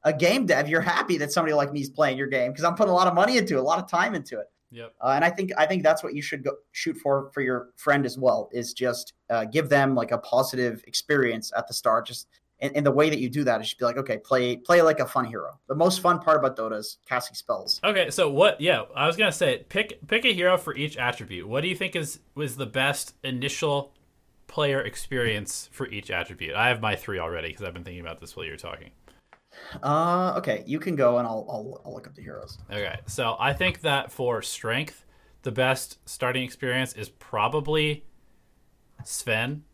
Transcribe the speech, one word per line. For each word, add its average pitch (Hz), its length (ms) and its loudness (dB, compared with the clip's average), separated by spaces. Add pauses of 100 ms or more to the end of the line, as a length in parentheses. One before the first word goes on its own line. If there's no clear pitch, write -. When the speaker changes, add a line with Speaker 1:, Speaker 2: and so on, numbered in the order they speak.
Speaker 1:
a 156 100 4
game 147 320 4
dev, 147 200 4
you're 160 140 2
happy 165 380 0
that 147 120 -2
somebody 160 220 2
like 143 220 2
me 147 80 -2
is 139 80 -6
playing 139 260 2
your 135 100 -2
game, 127 280 0
'cause 151 100 -4
I'm 175 100 2
putting 196 160 4
a 180 40 4
lot 180 120 6
of 175 80 4
money 214 220 4
into 180 200 2
it, 131 40 4
a - 20 0
lot 160 160 2
of 185 120 -8
time 196 240 2
into 135 240 -8
it. 104 80 -8 (240)
Speaker 2:
Yep. 117 320 -16
Speaker 1:
Uh, 127 80 2
and 143 120 4
I 170 60 4
think, 185 300 -2
I 156 80 6
think 180 160 0
that's 156 200 4
what - 120 -6
you 147 80 -6
should 143 200 -6
go 143 100 -2 (200)
shoot - 240 -4
for, 139 380 0
for 139 80 -2
your 127 340 -2
friend 143 300 2
as 123 100 -4
well, 120 340 2
is 120 220 -6
just, - 400 -4 (160)
uh, 113 160 0
give 131 240 0
them, 139 260 4
like, 117 160 0
a 120 60 0
positive 123 720 0
experience 120 680 0
at - 140 -2
the - 60 -10
start. 113 320 0
Just, - 200 -14 (340)
and, 139 140 -4
and 147 120 2
the 143 40 6
way 151 200 4
that 151 80 0
you 123 100 -2
do 139 160 -2
that 117 160 2
is 110 60 -8
just - 120 -8
be 127 60 -2
like, 120 140 0
"Okay, 127 180 -2
play, 123 400 0
play 175 240 6
like 156 200 6
a 127 60 0
fun 123 200 0
hero." 101 420 -10
The - 60 -2
most 180 260 4
fun - 180 2
part 156 200 4
about 135 180 0
Dota 110 220 -4
is - 180 -10 (100)
casting - 280 -4
spells. - 500 -4
Speaker 2:
Okay, 190 240 2
so 160 220 2
what, 170 280 6
yeah, 151 260 2 (120)
I 139 100 2
was 165 100 2
gonna 202 160 2
say, 147 360 0
pick, 208 400 -4
pick 233 160 0
a 240 80 6
hero 180 240 4
for 165 180 -4
each 147 220 -6
attribute. 110 500 -4
What 120 140 -2
do 170 80 -2
you 180 80 -2
think 190 180 -6
is, 160 260 -6 (140)
was 135 220 -6
the 135 80 -4
best 131 580 -2
initial 139 680 -2 (540)
player 143 360 0
experience 110 920 -4
for 135 160 -8
each - 220 -10
attribute? 87 440 -6
I 113 140 2
have 117 120 0
my 107 160 -2
three 98 220 -8
already, 82 340 -6
'cause 104 120 -12
I've 87 100 -10
been 87 100 -14
thinking 87 180 -14
about 80 180 -14
this - 160 -18
while 82 80 -10
you're 76 120 -10
talking. - 340 -14 (920)
Speaker 1:
Uh, 175 540 2
okay, 117 300 -2
you 143 120 -4
can 170 180 -4
go, 123 220 4
and 120 80 0
I'll, 110 220 -6
I'll, 123 360 -10
I'll 131 100 -14
look - 120 -16
up - 80 -20
the - 80 -20
heroes. - 360 -16 (120)
Speaker 2:
Okay, 101 360 -6
so 117 320 -2
I 135 140 2
think 185 300 -2
that 139 280 0
for 120 320 -2
strength, - 640 -6 (380)
the 127 80 -4
best 127 480 0 (100)
starting 127 340 -2
experience 127 500 -4
is 107 160 -10
probably 147 960 -2 (1000)
Sven. 123 680 -4